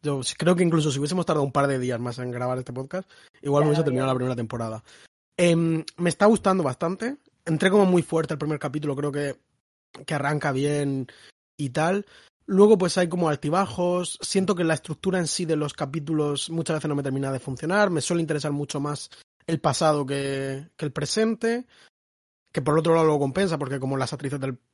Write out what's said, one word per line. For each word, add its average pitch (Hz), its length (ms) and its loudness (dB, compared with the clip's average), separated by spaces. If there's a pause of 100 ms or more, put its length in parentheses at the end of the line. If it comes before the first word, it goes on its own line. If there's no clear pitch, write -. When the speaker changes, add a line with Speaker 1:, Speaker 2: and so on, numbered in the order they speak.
Speaker 1:
Yo 143 180 -4
s-, - 160 -8
creo 175 200 2
que 180 80 2
incluso 160 260 2
si 135 80 -2
hubiésemos 156 280 -2
tardado 151 180 0
un 135 80 -4
par 143 140 2
de 139 120 0
días 123 220 -4
más 120 180 -6
en 123 120 -6
grabar 123 280 -4
este 127 140 -10
podcast, 135 360 -10 (340)
igual 143 200 2
Speaker 2:
Ya - 20 4
Speaker 1:
me 151 60 4
hubiese 151 100 4
Speaker 2:
lo 151 40 2
Speaker 1:
terminado 131 260 0
Speaker 2:
habría 127 180 0
Speaker 1:
la 127 60 -2
primera - 20 -6
temporada. 113 480 -6 (520)
Em, 165 480 2 (120)
me 175 140 0
está 196 160 2
gustando 190 360 4
bastante. 180 540 -4 (280)
Entré 170 260 2
como 202 160 6
muy 180 160 4
fuerte 160 320 -2
el 143 40 -8
primer 147 200 -4
capítulo, 147 380 -4
creo 143 160 -2
que, 143 240 -4 (720)
que 160 80 -4
arranca 143 380 0
bien 139 540 0 (500)
y 143 140 -4
tal. 170 360 0 (400)
Luego, 202 300 8
pues, 180 220 0
hay 180 100 2
como 175 200 0
altibajos. 180 920 -2
Siento 190 340 0
que 175 100 0
la 160 100 4
estructura 180 440 -4
en 175 80 0
sí 180 180 -4
de 160 120 2
los 147 180 -2
capítulos 147 760 -2
muchas 165 260 -2
veces 151 120 -4
no 147 60 0
me 143 80 -2
termina 135 300 -2
de 131 80 -4
funcionar. 175 500 0
Me 160 100 0
suele 170 200 -2
interesar 151 320 -2
mucho 143 280 -4
más 147 300 -6 (360)
el 165 140 -2
pasado 151 460 2
que, 139 680 -4
que - 80 -8
el 143 80 -4
presente. 226 760 -2 (840)
Que - 100 -2
por 147 160 2
otro 160 160 4
lado 160 120 6
lo 151 120 4
compensa, 156 400 0
porque 135 220 -4
como 135 160 -2
las 131 160 -2
actrices 139 260 -6
del 131 200 -6 (160)